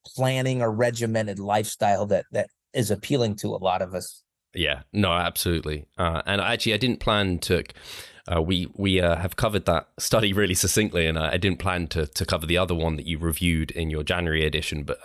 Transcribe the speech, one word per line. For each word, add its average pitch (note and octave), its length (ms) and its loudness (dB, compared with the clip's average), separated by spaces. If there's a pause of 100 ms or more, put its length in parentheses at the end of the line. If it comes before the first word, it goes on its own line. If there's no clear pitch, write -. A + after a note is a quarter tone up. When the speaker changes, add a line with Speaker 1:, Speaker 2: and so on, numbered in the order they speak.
Speaker 1:
planning C3 560 0
or A2+ 100 2
regimented A2+ 640 0
lifestyle G2+ 680 0
that, G2 260 2
that G#2 180 -2 (220)
is A#2+ 180 0
appealing A2 460 0
to G#2 120 -6
a G#2+ 100 -6
lot F#2 240 0
of F#2 120 -6
us. - 280 -10 (320)
Speaker 2:
Yeah, D2 280 0 (100)
no, G2 200 2
absolutely. E2+ 720 -2 (120)
Uh, E2 280 0
and G2+ 140 0
actually, A2+ 340 0
I G#2 40 0
didn't A#2+ 220 -2
plan G2+ 400 2
to, F2 240 0 (680)
uh, E2 80 4
we, F2 340 0
we, G2 260 2
uh, E2+ 160 4
have F2+ 200 -4
covered G#2 300 0
that E2+ 220 0 (100)
study G#2+ 340 2
really F#2 220 2
succinctly, F2 520 2
and D#2+ 120 0
I, D#2 140 0
I F#2 40 0
didn't F2 220 0
plan F2+ 300 -2
to, D#2 180 0
to - 180 -6
cover D#2+ 220 -2
the E2 100 2
other F2+ 180 2
one D#2+ 220 0
that D2 80 -8
you D#2 140 -4
reviewed E2 540 0
in E2 180 -2
your D2+ 120 -4
January D#2+ 440 0
edition, D2+ 380 -4
but C#2 200 -6